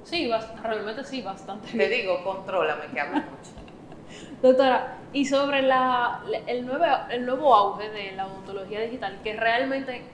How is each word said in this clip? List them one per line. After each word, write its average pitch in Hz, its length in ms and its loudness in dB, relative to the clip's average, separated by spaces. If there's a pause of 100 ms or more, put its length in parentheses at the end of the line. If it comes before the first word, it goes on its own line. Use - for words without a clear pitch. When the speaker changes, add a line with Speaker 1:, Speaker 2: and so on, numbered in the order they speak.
Speaker 1:
Sí, 320 240 -2
bas-, 226 360 -2
realmente 220 400 -4
sí, 262 180 -6
bastante 196 480 -10
Speaker 2:
Te 233 80 -4
Speaker 1:
bien. 196 140 6
Speaker 2:
digo, 190 320 0
contrólame, 185 640 0
que 151 120 -6
hablo 147 180 -2
mucho. - 340 -8 (400)
Speaker 1:
<laughs> - 500 -16
Doctora, 254 560 6 (160)
y 277 120 2
sobre 277 360 2
la, 254 640 2 (240)
el 247 180 -4
nuevo, 277 200 0 (240)
el 247 160 -2
nuevo 269 300 4
auge 202 340 4
de 208 240 -8
la 190 140 -4
odontología 196 540 -8
digital, 220 420 -6
que 214 140 -4
realmente 254 640 0 (100)